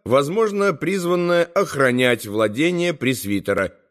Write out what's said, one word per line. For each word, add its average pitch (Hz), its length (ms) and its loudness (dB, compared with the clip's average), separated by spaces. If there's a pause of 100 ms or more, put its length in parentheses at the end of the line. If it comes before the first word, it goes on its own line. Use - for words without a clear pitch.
возможно, 196 680 0
призванное 175 720 0
охранять 127 840 0
владение 147 680 0
пресвитера 101 800 -2 (160)